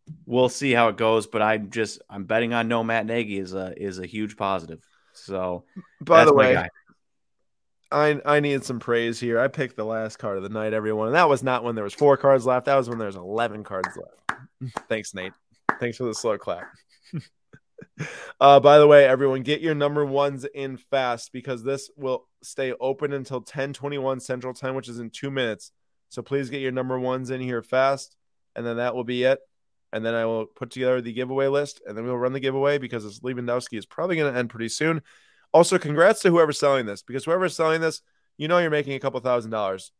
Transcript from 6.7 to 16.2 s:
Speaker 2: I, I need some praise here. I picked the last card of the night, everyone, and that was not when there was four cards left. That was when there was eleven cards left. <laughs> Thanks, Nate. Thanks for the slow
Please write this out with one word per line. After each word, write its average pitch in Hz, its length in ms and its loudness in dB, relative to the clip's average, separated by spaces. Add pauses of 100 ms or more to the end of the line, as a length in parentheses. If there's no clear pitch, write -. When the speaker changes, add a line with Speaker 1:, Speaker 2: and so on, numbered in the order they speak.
Speaker 2:
I, 147 320 2
I 147 160 4
need 143 240 -2
some 120 160 -8
praise 117 400 0
here. 117 180 0
I 131 100 2
picked 131 280 -6
the 110 80 -6
last 110 340 -6
card 101 200 -6
of 92 40 -8
the 98 60 -10
night, 110 240 -4
everyone, 107 360 -2
and 135 80 0
that 175 120 6
was 131 140 2
not 127 200 -2
when 120 120 -6
there 107 100 -6
was 101 100 -10
four 143 220 4
cards 135 280 4
left. 127 220 0
That 139 100 2
was 127 120 0
when 120 100 -8
there 110 80 -6
was 98 100 -10
eleven 104 460 -6
cards 95 340 -8
left. - 440 -14 (420)
<laughs> - 60 -20
Thanks, 110 260 -6
Nate. 95 180 -10 (460)
Thanks 120 200 -6
for 127 60 -6
the 110 100 -4
slow 107 240 -2